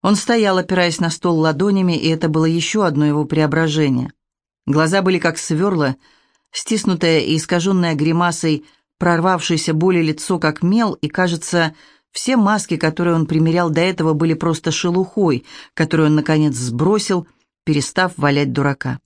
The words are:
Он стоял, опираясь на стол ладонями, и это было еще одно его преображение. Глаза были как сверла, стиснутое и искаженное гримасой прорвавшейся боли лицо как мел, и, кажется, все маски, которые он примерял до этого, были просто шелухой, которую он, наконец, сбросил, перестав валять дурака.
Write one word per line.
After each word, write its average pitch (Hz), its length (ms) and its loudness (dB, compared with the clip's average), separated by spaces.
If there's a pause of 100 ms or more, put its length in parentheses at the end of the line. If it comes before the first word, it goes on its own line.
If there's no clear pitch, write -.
Он 202 120 2
стоял, 202 440 2
опираясь 180 400 0
на 170 100 0
стол 170 300 -2
ладонями, 175 580 2
и - 100 -2
это 160 220 0
было 160 160 2
еще 165 380 0
одно 151 220 2
его 147 200 0
преображение. 151 880 0 (540)
Глаза 160 340 2
были 185 160 2
как 165 220 -2
сверла, 156 560 0 (560)
стиснутое 175 720 0
и 156 140 0
искаженное 175 600 0
гримасой 160 720 0 (340)
прорвавшейся 170 760 0
боли 170 280 2
лицо 156 360 -2
как 156 240 -2
мел, 208 320 2
и, - 160 -6
кажется, 170 680 -2 (360)
все - 260 -2
маски, 202 400 0
которые 165 380 0
он 160 100 0
примерял 160 460 0
до 160 100 0
этого, 175 320 0
были 160 220 0
просто 165 360 -2
шелухой, 180 720 0 (300)
которую 156 360 0
он, 151 60 4
наконец, 151 400 2
сбросил, 165 720 -2 (380)
перестав 170 520 -2
валять 143 340 0
дурака. 131 540 -4